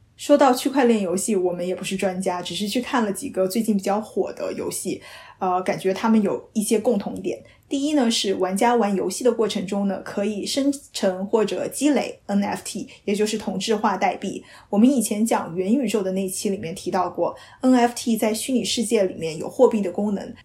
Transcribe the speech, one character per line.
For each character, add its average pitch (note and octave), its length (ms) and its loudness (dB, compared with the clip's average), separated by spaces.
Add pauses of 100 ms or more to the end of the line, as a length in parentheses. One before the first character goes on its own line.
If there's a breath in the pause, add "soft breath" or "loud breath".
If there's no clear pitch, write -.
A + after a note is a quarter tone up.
(160)
说 - 200 4
到 C4+ 160 8
区 C4 160 -2
块 C4 160 2
链 A3+ 160 4
游 F3+ 160 0
戏， G#3 180 0
我 F3+ 160 2
们 F3 160 -4
也 F#3 80 -2
不 - 80 -8
是 F#3+ 140 -4
专 F#3 240 -2
家， F3+ 220 -2
只 F3 120 -8
是 G3+ 140 -4
去 A3+ 140 -2
看 A#3+ 200 0
了 G#3 80 0
几 F#3+ 200 -8
个 F#3+ 180 0
最 A3 140 0
近 A3 120 2
比 G3 80 0
较 G3 160 0
火 - 360 -2
的 - 180 -6
游 - 180 -6
戏， - 300 -6 (380 loud breath)
呃， F#3 240 0
感 F#3 160 -2
觉 F#3+ 160 0
他 A3 160 2
们 A3 100 6
有 - 320 -2
一 G#3+ 100 -2
些 A3 160 2
共 G#3+ 200 2
同 F#3+ 240 -6
点。 - 200 -6 (280 soft breath)
第 C#4 140 -2
一 D#4 80 -2
呢， B3+ 180 4
是 G3+ 240 0
玩 F#3 220 -2
家 A#3+ 180 4
玩 G#3 220 2
游 F3 120 0
戏 G3 140 -6
的 B3 80 4
过 A#3 160 2
程 G3 180 -4
中 G3+ 220 -2
呢， G3 180 -2
可 - 200 -4
以 G#3 200 -2
生 C#4 300 0 (180)
成 F#3+ 320 -2
或 G#3 200 2
者 F#3 240 -4
积 D4 220 0
累 - 360 -2
N G3+ 160 0
F G3 220 -4
T， - 240 -10 (160 loud breath)
也 G3+ 100 -2
就 G#3 100 0
是 A3 140 -2
同 G3 220 -6
质 A3 160 0
化 G#3 200 0
代 G3 200 0
币。 - 260 -8 (260 loud breath)
我 G#3 80 -2
们 A#3 140 8
以 C#4 100 2
前 G#3+ 240 -2
讲 G3 300 -2
元 F#3 180 0
宇 C4 140 2
宙 G#3 160 0
的 F#3+ 80 -2
那 F#3+ 180 -2
期 G3 220 -4
里 F#3+ 80 -2
面 E3 160 -8
提 F#3+ 160 -8
到 F3+ 180 0
过 F3 280 -4 (240 loud breath)
，N C4 140 4
F A#3+ 200 4
T A#3 220 -2
在 A3 180 0
虚 A#3+ 180 -4
拟 A3+ 120 2
世 A3+ 180 -2
界 G#3 220 2
里 F#3 100 -2
面 D#3+ 240 -6
有 - 100 -8
货 B3 200 6
币 A3 120 0
的 G3 120 -2
功 G#3 200 -2
能， - 220 -6 (100)